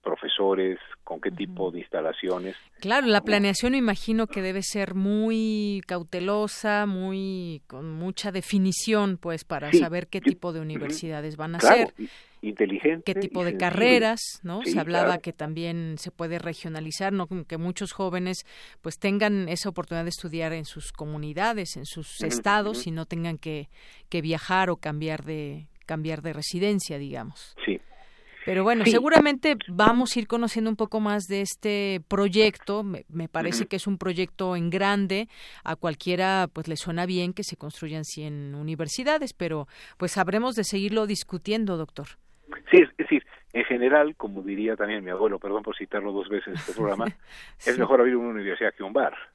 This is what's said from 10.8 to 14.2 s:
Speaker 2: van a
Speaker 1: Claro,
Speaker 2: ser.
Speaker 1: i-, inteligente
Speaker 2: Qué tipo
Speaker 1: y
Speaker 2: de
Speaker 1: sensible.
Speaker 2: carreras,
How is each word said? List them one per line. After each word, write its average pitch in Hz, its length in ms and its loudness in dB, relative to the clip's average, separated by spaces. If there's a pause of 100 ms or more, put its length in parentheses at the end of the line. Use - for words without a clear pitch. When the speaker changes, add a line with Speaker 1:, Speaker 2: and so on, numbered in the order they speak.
Speaker 2:
van 165 180 -6
a 170 40 -4
Speaker 1:
Claro, 226 300 8
Speaker 2:
ser. - 100 -14
Speaker 1:
i-, - 100 -10 (340)
inteligente 107 720 0
Speaker 2:
Qué 196 60 -2
tipo 185 200 -4
Speaker 1:
y 175 40 0
Speaker 2:
de 175 80 0
Speaker 1:
sensible. 180 180 0
Speaker 2:
carreras, 226 500 4 (220)